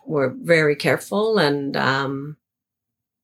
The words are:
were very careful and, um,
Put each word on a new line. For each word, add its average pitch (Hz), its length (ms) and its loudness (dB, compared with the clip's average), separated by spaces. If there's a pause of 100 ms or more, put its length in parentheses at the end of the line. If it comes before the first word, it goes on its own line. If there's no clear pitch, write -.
were 135 340 -2
very 156 380 2
careful 202 600 0
and, 143 400 0
um, 135 580 -2 (880)